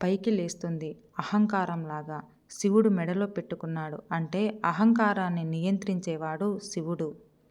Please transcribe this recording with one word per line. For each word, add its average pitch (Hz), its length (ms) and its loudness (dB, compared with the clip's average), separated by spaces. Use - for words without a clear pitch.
పైకి 190 280 2
లేస్తుంది 170 680 -2
అహంకారంలాగా. 165 1000 0
శివుడు 214 380 4
మెడలో 185 360 2
పెట్టుకున్నాడు 165 720 -6
అంటే 185 540 -2
అహంకారాన్ని 190 800 4
నియంత్రించేవాడు 175 1160 -2
శివుడు. 160 560 -4